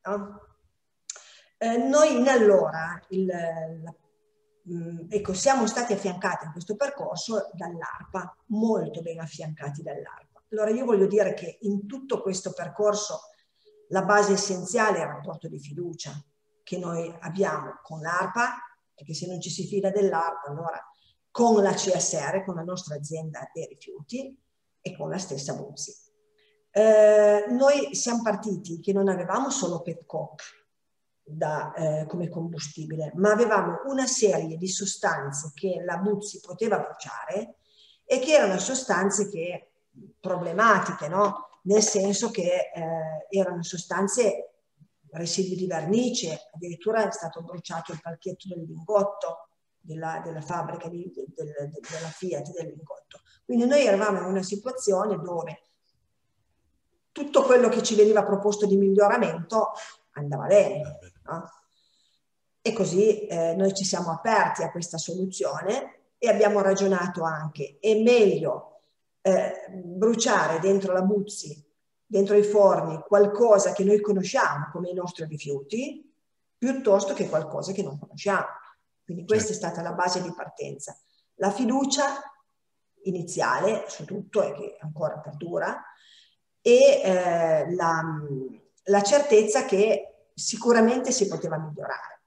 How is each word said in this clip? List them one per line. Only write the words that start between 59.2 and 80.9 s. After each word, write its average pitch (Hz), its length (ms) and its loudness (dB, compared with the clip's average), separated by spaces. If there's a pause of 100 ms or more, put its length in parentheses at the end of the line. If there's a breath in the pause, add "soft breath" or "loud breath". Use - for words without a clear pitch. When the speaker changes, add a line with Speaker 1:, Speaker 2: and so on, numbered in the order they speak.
Speaker 1:
andava 143 340 -6
bene, 185 520 2 (260)
no? 165 280 -10 (1080)
E 220 120 -2
così, 196 540 2
eh, 165 280 -2
noi 190 180 2
ci 190 100 -4
siamo 175 280 -2
aperti 185 520 0
a 165 80 -6
questa 170 260 -8
soluzione 185 1200 -6
e 233 120 2
abbiamo 208 320 4
ragionato 190 600 2
anche, 151 560 -6
è 214 220 4
meglio, 214 800 4 (400)
eh, - 500 2
bruciare 180 880 0
dentro 190 340 2
la 185 80 2
Buzzi, 196 600 -2 (440)
dentro 202 300 2
i 208 80 8
forni, 190 640 4
qualcosa 202 680 6
che 190 100 0
noi 208 180 6
conosciamo 185 720 0
come 175 180 -8
i 180 40 -8
nostri 165 320 -8
rifiuti, 151 840 -8 (480)
piuttosto 226 560 2
che 190 140 -4
qualcosa 156 440 -4
che 196 120 -4
non 143 160 -8
conosciamo. - 480 -4 (560 loud breath)
Quindi 170 220 -12
questa 214 280 0
Speaker 2:
Certo. 180 120 -6
Speaker 1:
è 165 40 -2
stata 170 180 -6
la 170 80 -6
base 185 260 0
di 170 120 -8
partenza. - 640 -12 (380)